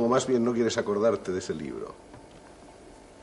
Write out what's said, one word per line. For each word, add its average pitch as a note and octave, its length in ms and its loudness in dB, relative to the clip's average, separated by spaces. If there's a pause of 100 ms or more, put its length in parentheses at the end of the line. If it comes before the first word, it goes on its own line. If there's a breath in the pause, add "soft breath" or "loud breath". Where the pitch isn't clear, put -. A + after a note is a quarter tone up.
o A#2 40 4
más B2+ 180 2
bien A#2+ 180 2
no A#2+ 80 0
quieres A#2 240 2
acordarte G#2 560 0
de F2+ 60 0
ese F#2 160 -6
libro? C2 400 -8 (1300)